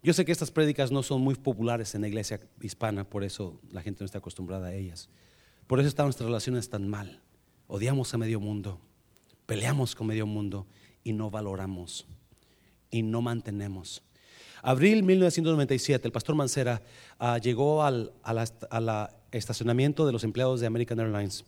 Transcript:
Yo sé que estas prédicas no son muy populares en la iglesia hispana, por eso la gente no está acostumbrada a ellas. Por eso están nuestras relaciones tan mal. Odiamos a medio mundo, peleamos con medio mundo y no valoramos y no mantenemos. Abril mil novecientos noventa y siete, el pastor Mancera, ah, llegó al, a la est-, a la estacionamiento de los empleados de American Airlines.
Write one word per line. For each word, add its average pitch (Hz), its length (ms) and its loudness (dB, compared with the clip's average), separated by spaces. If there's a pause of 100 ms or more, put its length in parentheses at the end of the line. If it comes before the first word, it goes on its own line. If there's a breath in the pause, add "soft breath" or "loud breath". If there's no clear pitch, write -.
Yo 170 140 4
sé 180 100 4
que 160 80 0
estas 151 200 -2
prédicas 143 400 2
no 139 100 2
son 131 180 0
muy 135 140 4
populares 117 600 -2
en 104 80 -2
la 107 60 -2
iglesia 107 320 -4 (220)
hispana, 107 420 -4
por 98 200 -6
eso 92 360 -8 (100)
la 92 120 -12
gente 98 200 -8
no 98 40 -8
está 98 120 -10
acostumbrada 92 500 -8
a 90 60 -8
ellas. 92 360 -10 (560 soft breath)
Por 131 140 2
eso 143 80 4
están 143 180 2
nuestras 123 220 -2
relaciones 120 420 -2
tan 98 180 -4
mal. 101 320 -8 (460)
Odiamos 123 480 -2
a - 40 0
medio 110 220 -2
mundo, 101 400 -6 (640)
peleamos 120 500 -2
con 110 120 -6
medio 110 180 0
mundo 101 420 -4 (360 soft breath)
y 113 100 -4
no 107 180 -2
valoramos 95 760 -8 (840 soft breath)
y 113 120 0
no 110 180 0
mantenemos. 101 840 -6 (600 loud breath)
Abril 180 400 6
mil 185 160 6
novecientos 165 340 4
noventa 139 220 4
y 127 40 2
siete, 131 280 2
el - 60 -2
pastor 151 240 0
Mancera, 127 440 0 (380 loud breath)
ah, 120 200 2
llegó 135 440 2
al, 127 300 2 (100)
a 117 100 -4
la 113 120 2
est-, - 260 -10
a 117 100 0
la 110 340 -2 (180)
estacionamiento 123 760 2
de 131 60 2
los 113 120 -2
empleados 123 360 0
de 117 80 0
American 117 320 -2
Airlines. 104 480 -2